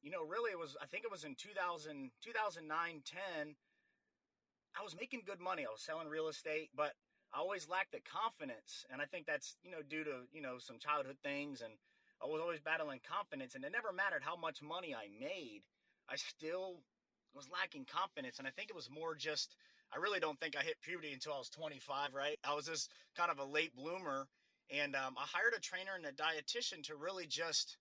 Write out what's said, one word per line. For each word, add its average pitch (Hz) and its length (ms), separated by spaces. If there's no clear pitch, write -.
you 143 60
know, 175 160
really 220 240
it 185 80
was, 147 240
I 147 60
think 160 160
it 226 80
was 160 140
in 139 100
two 208 180
thousand, 180 560
two 233 80
thousand 196 360
nine, 160 380
ten, 160 500
I 185 60
was 185 180
making 247 280
good 190 120
money. 175 240
I 117 60
was 110 140
selling 156 240
real 156 200
estate, 156 480
but 147 180
I 123 60
always 170 320
lacked 190 220
the 127 80
confidence. - 920
And 131 100
I - 60
think 160 220
that's, 147 340
you 175 80
know, 165 180
due 156 160
to, 131 300
you 156 80
know, 127 160
some 120 220
childhood 139 440
things. 143 380
And 110 120
I - 60
was 156 160
always 170 180
battling 151 480
confidence, 151 460
and 262 100
it - 80
never 226 220
mattered 180 300
how 160 120
much 160 280
money 160 320
I 110 100
made. 131 420
I 135 60
still 175 680
was 135 160
lacking 175 340
confidence. 147 540
And 135 80
I 135 100
think 208 140
it 202 40
was 139 140
more 160 240
just, 147 420
I 135 60
really 196 200
don't 156 200
think 151 180
I 139 60
hit 160 180
puberty 156 320
until 143 200
I 139 40
was 127 140
twenty-five, 143 640
right? 143 280
I 147 120
was 147 100
just 156 240
kind 175 140
of 156 80
a 139 80
late 151 300
bloomer. 143 540
And, 143 240
um, 131 200
I 135 120
hired 220 280
a 202 40
trainer 185 360
and 170 120
a 143 40
dietitian 156 720
to 151 100
really 175 320
just 151 540